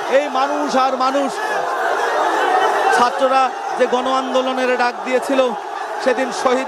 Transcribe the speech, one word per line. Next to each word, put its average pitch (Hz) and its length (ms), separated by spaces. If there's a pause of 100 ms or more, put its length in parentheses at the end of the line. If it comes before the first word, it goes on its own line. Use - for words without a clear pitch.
(120)
এই 285 160
মানুষ 277 480
আর 262 200
মানুষ। 269 360 (1700)
ছাত্ররা 262 520 (280)
যে 247 80
গণ 254 260
আন্দোলনের 254 680
ডাক 247 160 (100)
দিয়েছিল 254 460 (540)
সেদিন 254 280 (100)
শহীদ 262 260